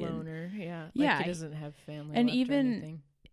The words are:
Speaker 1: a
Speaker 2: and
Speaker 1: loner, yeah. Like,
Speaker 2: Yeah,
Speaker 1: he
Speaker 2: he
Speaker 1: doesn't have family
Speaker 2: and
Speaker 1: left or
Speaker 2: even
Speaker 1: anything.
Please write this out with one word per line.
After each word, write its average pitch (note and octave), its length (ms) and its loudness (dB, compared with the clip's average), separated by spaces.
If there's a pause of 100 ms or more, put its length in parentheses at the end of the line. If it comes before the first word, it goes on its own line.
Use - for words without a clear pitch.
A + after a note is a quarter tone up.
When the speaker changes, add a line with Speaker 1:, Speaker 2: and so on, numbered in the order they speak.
Speaker 1:
a - 40 -2
Speaker 2:
and - 100 -4
Speaker 1:
loner, D#3+ 380 -8
yeah. E3+ 300 -6
Like, E3 100 -14
Speaker 2:
Yeah, C#4 240 6
Speaker 1:
he C#3 40 0
Speaker 2:
he E3+ 60 0
Speaker 1:
doesn't D#3+ 240 -6
have D3+ 220 -8
family D3+ 420 -6
Speaker 2:
and A#3+ 100 8
Speaker 1:
left B3 80 2
or B3 60 4
Speaker 2:
even C4+ 260 4
Speaker 1:
anything. D#3+ 360 -4 (300)